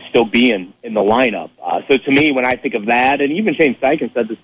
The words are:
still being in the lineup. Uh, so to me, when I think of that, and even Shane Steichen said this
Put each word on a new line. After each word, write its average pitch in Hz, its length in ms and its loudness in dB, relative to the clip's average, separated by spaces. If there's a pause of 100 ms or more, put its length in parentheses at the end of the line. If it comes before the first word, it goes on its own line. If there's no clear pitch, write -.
(100)
still 117 160 2
being 104 560 0
in 117 120 -8
the 107 60 0
lineup. 104 500 0 (120)
Uh, 85 260 -4
so 139 80 4
to 135 140 -2
me, 147 200 4
when 127 140 -2
I 127 120 -2
think 120 180 -6
of 104 120 -6
that, 127 340 2
and 143 120 0
even 185 220 -2
Shane 139 220 2
Steichen 135 360 -2
said 117 160 -2
this 113 160 -10